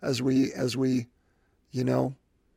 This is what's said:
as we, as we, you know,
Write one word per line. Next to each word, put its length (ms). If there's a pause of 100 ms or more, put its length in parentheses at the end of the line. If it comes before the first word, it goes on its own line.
as 200
we, 320
as 220
we, 320 (640)
you 120
know, 320 (420)